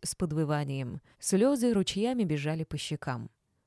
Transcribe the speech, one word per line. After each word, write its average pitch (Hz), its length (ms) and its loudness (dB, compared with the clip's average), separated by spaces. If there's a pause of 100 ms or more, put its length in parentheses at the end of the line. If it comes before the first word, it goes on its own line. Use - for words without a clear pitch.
с - 100 -6
подвыванием. 147 880 -2 (180)
Слёзы 240 540 4
ручьями 214 500 0
бежали 156 400 0
по 156 140 -4
щекам. 131 520 -6 (380)